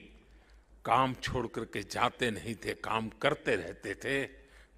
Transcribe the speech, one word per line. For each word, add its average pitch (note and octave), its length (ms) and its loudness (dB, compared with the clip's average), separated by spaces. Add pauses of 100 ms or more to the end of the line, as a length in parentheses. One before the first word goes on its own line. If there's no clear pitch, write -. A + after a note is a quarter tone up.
(840)
काम B2+ 300 4
छोड़ B2 320 -2
करके A2 360 -6
जाते A2+ 480 2
नहीं G#2+ 240 -6
थे, G#2 200 -4
काम A2 340 -2
करते C3+ 480 2
रहते F#2+ 380 -6
थे, C3+ 300 -2 (520)